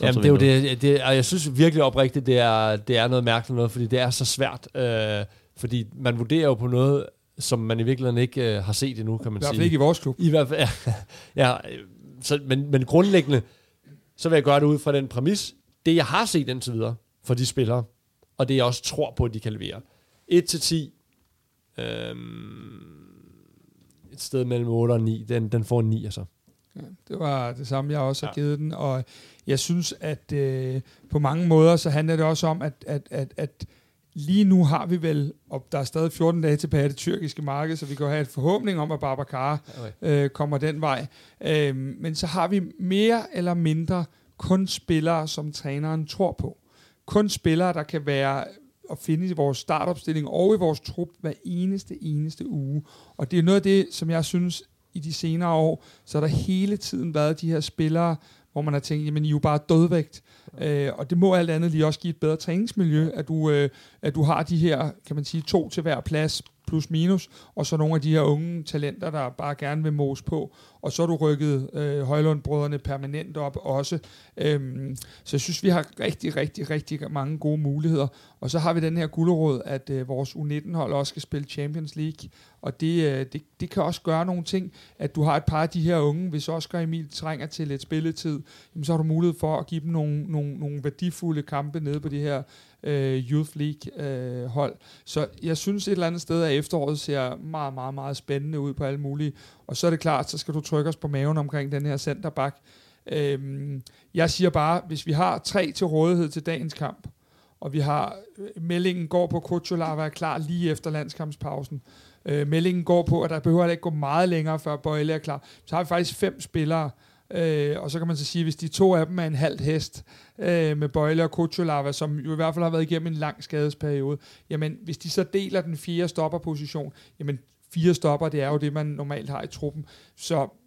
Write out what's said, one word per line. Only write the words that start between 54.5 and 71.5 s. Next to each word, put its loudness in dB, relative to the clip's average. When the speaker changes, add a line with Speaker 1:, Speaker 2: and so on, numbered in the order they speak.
Speaker 3:
i -10
de -8
senere 0
år, 2
så -2
har 2
der 0
hele 0
tiden -4
været 0
de -2
her 0
spillere, 0
hvor -4
man 0
har 0
tænkt, -4
"Jamen, 0
I 2
er 2
jo 4
bare 2
dødvægt." 4
Øh, 0
og -8
det 2
må 8
alt 4
andet 2
lige 4
også 0
give -4
et -4
bedre 2
træningsmiljø, 2
at -6
du, 2
øh, 4
at 0
du 2
har 4
de 0
her, 2
kan -6
man -4
sige, -4
to 2
til -4
hver 0
plads, -2
plus -2
minus, 2
og -2
så 0
nogle 2
af 2
de 0
her 6
unge 0
talenter, -6
der -4
bare -6
gerne -2
vil 0
mose 0
på. -4
Og -4
så -2
er 2
du 0
rykket, 2